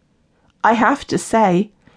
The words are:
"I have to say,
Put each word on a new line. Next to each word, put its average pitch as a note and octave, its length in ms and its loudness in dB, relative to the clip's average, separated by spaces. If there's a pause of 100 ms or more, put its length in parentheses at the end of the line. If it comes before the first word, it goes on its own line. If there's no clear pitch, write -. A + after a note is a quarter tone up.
(640)
"I A3 100 4
have A3+ 340 0
to - 100 -4
say, G3+ 540 0 (260)